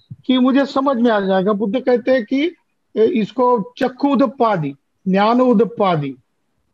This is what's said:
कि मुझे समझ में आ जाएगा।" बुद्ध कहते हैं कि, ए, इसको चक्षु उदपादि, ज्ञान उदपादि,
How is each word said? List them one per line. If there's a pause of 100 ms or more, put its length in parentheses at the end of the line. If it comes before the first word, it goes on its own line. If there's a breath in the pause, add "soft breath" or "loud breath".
(260)
कि
मुझे
समझ
में
आ
जाएगा।"
बुद्ध
कहते
हैं
कि, (420)
ए,
इसको
चक्षु
उदपादि, (340)
ज्ञान
उदपादि, (600)